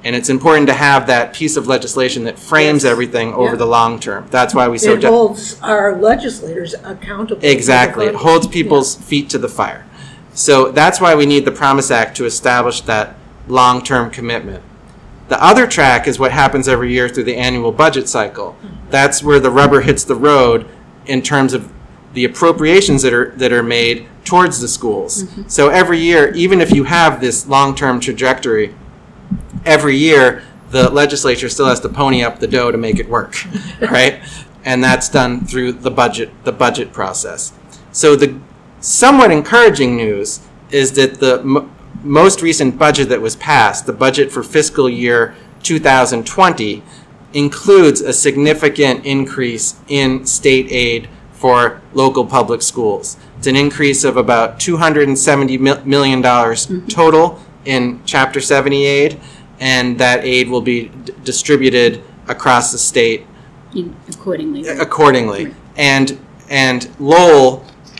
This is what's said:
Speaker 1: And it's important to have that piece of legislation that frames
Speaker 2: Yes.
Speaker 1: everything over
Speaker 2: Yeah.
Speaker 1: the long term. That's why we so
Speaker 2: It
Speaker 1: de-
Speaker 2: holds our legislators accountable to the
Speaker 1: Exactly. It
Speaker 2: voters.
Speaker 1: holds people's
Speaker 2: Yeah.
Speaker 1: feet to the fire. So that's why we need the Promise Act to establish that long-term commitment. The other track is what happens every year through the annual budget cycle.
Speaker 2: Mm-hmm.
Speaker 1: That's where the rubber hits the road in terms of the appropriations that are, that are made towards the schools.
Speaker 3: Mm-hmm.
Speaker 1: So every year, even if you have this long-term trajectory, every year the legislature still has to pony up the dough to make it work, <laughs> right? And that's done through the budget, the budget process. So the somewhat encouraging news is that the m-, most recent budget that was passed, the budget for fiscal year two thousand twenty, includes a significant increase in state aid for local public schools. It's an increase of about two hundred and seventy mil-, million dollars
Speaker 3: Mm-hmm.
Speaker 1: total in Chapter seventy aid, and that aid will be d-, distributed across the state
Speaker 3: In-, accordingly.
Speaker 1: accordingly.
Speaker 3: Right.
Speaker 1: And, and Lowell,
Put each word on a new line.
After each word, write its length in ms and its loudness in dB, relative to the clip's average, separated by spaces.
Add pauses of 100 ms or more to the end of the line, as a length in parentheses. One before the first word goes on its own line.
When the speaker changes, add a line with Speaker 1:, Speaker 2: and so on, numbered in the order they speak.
Speaker 1:
And 120 -6
it's 140 -6
important 380 2
to 60 2
have 340 2
that 260 0
piece 240 -4
of 100 -6
legislation 560 -2
that 160 -10
frames 440 0
Speaker 2:
Yes. 80 4
Speaker 1:
everything 420 -4
over 180 0
Speaker 2:
Yeah. 60 -4
Speaker 1:
the 80 0
long 340 2
term. 320 -10
That's 240 0
why 140 2
we 80 -4
so 160 2
Speaker 2:
It 80 0
Speaker 1:
de- 80 2
Speaker 2:
holds 520 0
our 380 -2
legislators 760 -2 (120)
accountable 560 -10
to 60 0
the 40 4
Speaker 1:
Exactly. 540 2
It 80 -2
Speaker 2:
voters. 80 -8
Speaker 1:
holds 260 4
people's 500 0
Speaker 2:
Yeah. 80 -20
Speaker 1:
feet 260 -4
to 60 -4
the 120 -4
fire. 360 -8 (480)
So 380 2
that's 300 2
why 140 4
we 100 4
need 200 2
the 60 0
Promise 400 0
Act 260 0
to 80 -4
establish 560 -2
that 340 -4 (340)
long-term 640 0
commitment. 500 -10 (680)
The 160 -2
other 240 4
track 400 2
is 100 -4
what 140 0
happens 360 0
every 260 -2
year 160 0
through 160 -6
the 100 -4
annual 360 -2
budget 380 0
cycle. 540 -6
Speaker 2:
Mm-hmm. 120 -20 (140)
Speaker 1:
That's 320 0
where 180 4
the 120 2
rubber 300 4
hits 240 -2
the 100 -2
road 500 2 (400)
in 160 -4
terms 320 0
of 140 -8 (460)
the 120 -4
appropriations 800 2
that 100 2
are, 240 -2
that 140 0
are 100 2
made 440 -2 (180)
towards 380 0
the 60 -6
schools. 580 -6
Speaker 3:
Mm-hmm. 220 -16
Speaker 1:
So 220 2
every 300 2
year, 360 2
even 260 2
if 120 2
you 120 2
have 360 2
this 260 -4
long-term 520 0
trajectory, 720 -2 (920)
every 300 2
year 460 4 (300)
the 180 4
legislature 600 0
still 180 0
has 140 0
to 80 -8
pony 340 0
up 160 -6
the 80 -4
dough 240 -2
to 60 -4
make 220 -2
it 100 -8
work, 260 -6 (280)
<laughs> 180 -12
right? 380 0 (460)
And 180 -2
that's 260 0
done 360 -2
through 280 -6
the 180 -6
budget, 400 -2 (120)
the 80 -4
budget 420 -2
process. 600 -10 (380)
So 240 4
the 200 0 (440)
somewhat 520 4
encouraging 640 2
news 440 -6 (320)
is 220 0
that 260 0
the 200 2
m-, 320 -4 (320)
most 380 2
recent 360 -2
budget 320 2
that 120 -2
was 140 -6
passed, 500 0
the 80 -6
budget 380 0
for 120 -8
fiscal 460 0
year 460 0 (280)
two 160 -4
thousand 460 2
twenty, 560 0 (520)
includes 680 4
a 120 -4
significant 920 0
increase 720 -6 (120)
in 380 -4
state 460 0
aid 380 -4 (240)
for 480 0 (120)
local 320 0
public 360 -2
schools. 560 -6 (200)
It's 100 -6
an 80 0
increase 480 0
of 140 0
about 420 0
two 180 -2
hundred 300 2
and 100 -2
seventy 400 0
mil-, 260 0
million 380 0
dollars 460 0
Speaker 3:
Mm-hmm. 200 -10
Speaker 1:
total 520 2 (260)
in 400 -4
Chapter 340 -2
seventy 460 0
aid, 340 0 (400)
and 400 0
that 240 2
aid 260 0
will 120 -2
be 280 -2
d-, 240 -18 (100)
distributed 800 0 (260)
across 440 0
the 60 -8
state 480 -2 (500)
Speaker 3:
In-, 200 -10 (120)
accordingly. 600 -10
Speaker 1:
accordingly. 800 0
Speaker 3:
Right. 100 -16 (220)
Speaker 1:
And, 420 0 (300)
and 400 -2 (100)
Lowell, 640 6 (340)